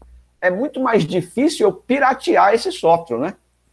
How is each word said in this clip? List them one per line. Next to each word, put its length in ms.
é 100
muito 300
mais 260
difícil 640
eu 60
piratear 800
esse 180
software, 480
né? 140